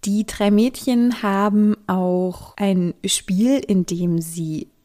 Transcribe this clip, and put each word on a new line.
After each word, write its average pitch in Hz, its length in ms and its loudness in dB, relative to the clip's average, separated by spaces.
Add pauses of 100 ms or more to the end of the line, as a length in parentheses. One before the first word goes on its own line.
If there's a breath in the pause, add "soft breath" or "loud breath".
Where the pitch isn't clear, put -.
Die 208 220 0
drei 202 240 0
Mädchen 240 720 2
haben 208 540 2 (100)
auch 180 720 -2
ein 180 340 0 (140)
Spiel, 220 520 0
in 190 280 0
dem 175 340 -2
sie 160 480 -8 (160)